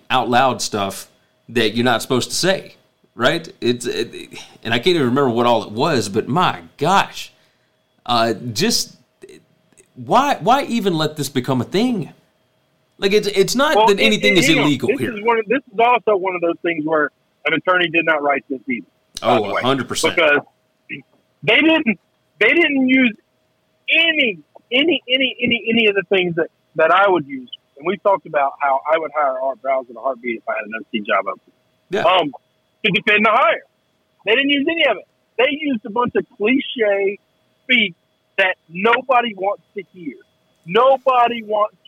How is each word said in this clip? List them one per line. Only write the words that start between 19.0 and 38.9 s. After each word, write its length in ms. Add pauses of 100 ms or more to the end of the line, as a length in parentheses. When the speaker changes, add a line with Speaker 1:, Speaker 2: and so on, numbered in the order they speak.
Speaker 2:
by 80 (100)
Speaker 1:
Oh, 100
Speaker 2:
the 60
way, 80
Speaker 1:
a 20
hundred 240
percent. 260
Speaker 2:
because 260 (1000)
they 180
didn't, 380 (420)
they 80
didn't 400
use 280 (760)
any, 480 (340)
any, 360
any, 320
any, 280
any 200
of 60
the 140
things 280
that, 120 (280)
that 160
I 160
would 180
use. 240 (260)
And 100
we 120
talked 280
about 340
how 200 (120)
I 60
would 160
hire 260
Art 220
Browse 260
in 80
a 40
heartbeat 380
if 100
I 80
had 80
an 160
O 100
C 100
job 280
open. 240 (380)
Speaker 1:
Yeah. 120
Speaker 2:
Um, 300 (520)
to 80
defend 320
the 80
hire. 300 (640)
They 60
didn't 180
use 180
any 200
of 100
it. 80 (300)
They 140 (100)
used 260
a 40
bunch 260
of 100 (100)
cliche 840 (460)
speak 300 (420)
that 200 (120)
nobody 640